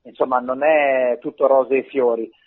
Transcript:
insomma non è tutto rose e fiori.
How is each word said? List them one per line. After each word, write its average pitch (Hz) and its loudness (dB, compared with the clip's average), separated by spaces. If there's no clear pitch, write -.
insomma 127 -4
non 127 -6
è 135 2
tutto 147 -2
rose 135 2
e 127 -2
fiori. 117 -2